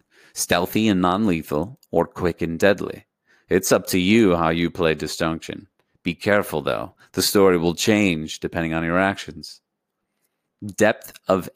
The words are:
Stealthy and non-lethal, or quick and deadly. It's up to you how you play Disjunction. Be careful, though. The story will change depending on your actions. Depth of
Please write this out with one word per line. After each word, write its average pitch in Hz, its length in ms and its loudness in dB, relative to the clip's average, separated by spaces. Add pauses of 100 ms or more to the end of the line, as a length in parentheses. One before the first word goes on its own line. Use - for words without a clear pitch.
(320)
Stealthy 92 540 0
and 95 140 2
non-lethal, 90 800 -2 (100)
or 85 160 0
quick - 340 -4
and 82 160 -4
deadly. - 480 0 (440)
It's 95 240 2
up 101 160 2
to 98 100 0
you 95 380 4
how 82 140 2
you 85 200 0
play 80 240 0
Disjunction. 80 720 -6 (380)
Be 87 100 -4
careful, 101 480 0
though. 60 320 -6 (180)
The - 80 -4
story 95 380 4
will 85 160 0
change 90 640 0
depending 82 340 -6
on 82 120 -4
your 87 140 -2
actions. 95 640 -6 (1160)
Depth - 380 0 (120)
of 92 300 0